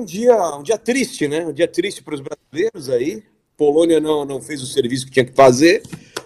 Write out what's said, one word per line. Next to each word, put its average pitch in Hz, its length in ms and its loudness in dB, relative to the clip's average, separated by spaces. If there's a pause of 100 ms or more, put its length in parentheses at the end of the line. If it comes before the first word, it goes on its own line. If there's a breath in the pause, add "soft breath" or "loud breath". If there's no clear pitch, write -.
um 226 40 -10
dia, 226 300 2 (220)
um 143 60 -14
dia 202 140 -2
triste, 226 500 -4
né? 156 180 -4
Um 151 80 -8
dia 165 140 0
triste 175 360 -6
pros 147 180 -10
brasileiros 151 680 -8
aí. 143 340 -2 (340)
Polônia 156 420 4
não, 151 260 -2
não 139 160 -8
fez 143 200 -12
o 127 40 -10
serviço 131 400 -4
que - 60 -20
tinha 127 140 2
que - 80 -16
fazer. 135 480 6 (440 loud breath)